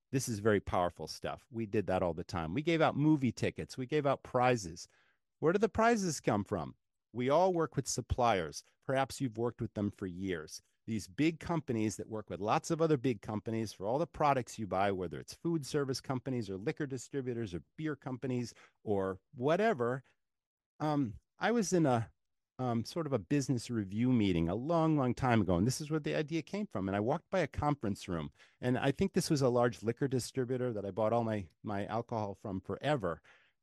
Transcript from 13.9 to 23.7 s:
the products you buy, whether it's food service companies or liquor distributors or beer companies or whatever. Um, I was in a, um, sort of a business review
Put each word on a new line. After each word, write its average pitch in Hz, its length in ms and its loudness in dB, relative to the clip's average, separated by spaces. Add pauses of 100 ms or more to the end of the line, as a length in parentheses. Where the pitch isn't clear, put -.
the 165 80 -2
products 139 520 0
you 110 80 -6
buy, 92 240 2
whether 87 280 -4
it's - 160 -14
food 165 300 -4
service 135 360 -4
companies 123 480 -4
or 95 80 -4
liquor 143 300 -6
distributors 123 640 -6
or 85 80 -6 (160)
beer 156 180 -6
companies 127 580 -6 (300)
or 95 360 0 (140)
whatever. 139 720 0 (760)
Um, 147 340 0 (260)
I 202 120 2
was 214 200 0
in 170 140 6
a, 120 240 4 (480)
um, 117 260 -2
sort 165 220 -6
of 139 80 -4
a 120 60 2
business 131 500 0
review 113 420 0